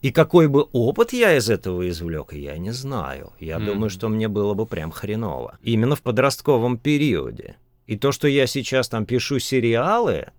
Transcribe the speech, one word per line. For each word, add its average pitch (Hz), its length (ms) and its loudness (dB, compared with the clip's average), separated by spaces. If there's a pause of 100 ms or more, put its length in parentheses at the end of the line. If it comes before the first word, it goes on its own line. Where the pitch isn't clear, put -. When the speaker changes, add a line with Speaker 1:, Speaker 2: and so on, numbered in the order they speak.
Speaker 1:
И 135 100 0
какой 160 360 6
бы 143 140 4 (100)
опыт 131 400 2
я 226 240 4
из 113 140 2
этого 90 400 0
извлек, 82 440 -6
я 71 240 -10
не 95 140 -6
знаю. 117 680 -8
Я 80 180 -6
Speaker 2:
Мгм. 107 80 -2
Speaker 1:
думаю, 104 240 0
что 95 180 -6
мне 110 200 0
было 104 260 0
бы 107 120 -2
прям 82 260 -6
хреново. 101 720 -6
Именно 117 340 2
в - 60 -12
подростковом 123 760 0
периоде. 110 800 -2 (300)
И 113 120 -6
то, 139 140 0
что 147 160 0
я 139 180 4
сейчас 127 420 -2
там 110 180 -4
пишу 123 340 -2
сериалы 127 880 0 (100)